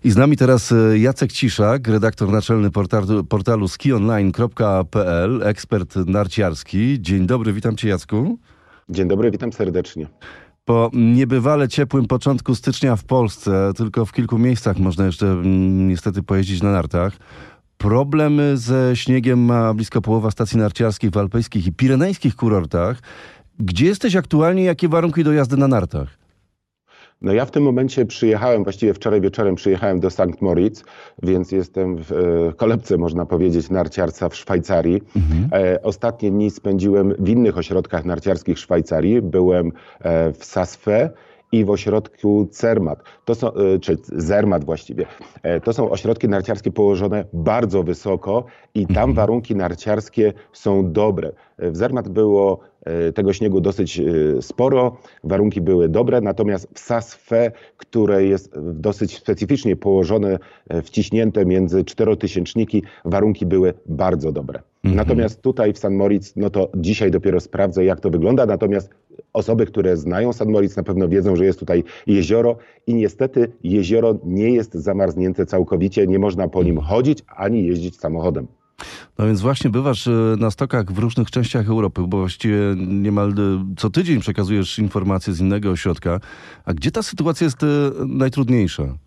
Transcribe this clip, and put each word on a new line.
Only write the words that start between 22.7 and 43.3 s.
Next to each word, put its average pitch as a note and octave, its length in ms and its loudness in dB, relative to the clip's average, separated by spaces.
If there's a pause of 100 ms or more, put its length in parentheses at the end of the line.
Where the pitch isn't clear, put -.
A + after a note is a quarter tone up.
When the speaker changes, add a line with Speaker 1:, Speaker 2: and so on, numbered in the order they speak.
Speaker 1:
Gdzie F#2+ 260 0
jesteś G3 300 0
aktualnie? E3+ 480 2
Jakie F3 240 0
warunki E3 360 2
do D3+ 100 4
jazdy C#3 240 2
na C#3 100 4
nartach? E2+ 400 0 (1120)
Speaker 2:
No G2 120 0
ja A#2+ 120 2
w - 60 -16
tym D3 120 2
momencie B2+ 420 2
przyjechałem, A2 580 0
właściwie G2 300 0
wczoraj G#2 280 0
wieczorem G2 340 0
przyjechałem F#2+ 440 0
do F#2 100 0
Sankt F2+ 320 -2
Moritz, F#2+ 420 0 (400)
więc F#2 280 0
jestem F#2 520 -2
w, D#2 80 -12
e, E2+ 420 0
kolebce, A2+ 440 0
można E2 280 -2
powiedzieć, E2+ 440 0
narciarca F2 600 -2
w - 60 -10
Szwajcarii. F2 680 0 (140)
Speaker 1:
Mhm. E2+ 340 0 (160)
Speaker 2:
E, F2+ 160 0
ostatnie A2 500 -4
dni G#2 180 0
spędziłem G2 720 0
w F#2+ 100 0
innych A2+ 280 2
ośrodkach F2 480 -4
narciarskich F2 540 -2
Szwajcarii. F2 640 0
Byłem, F2+ 500 2 (280)
e, E2 340 0
w - 120 -16
Saas F2+ 300 -4
Fee A#2 340 0 (420)
i A2 140 2
w G2 40 -2
ośrodku G#2 840 0
Zermatt. G#2+ 520 -2 (220)
To A#2 100 0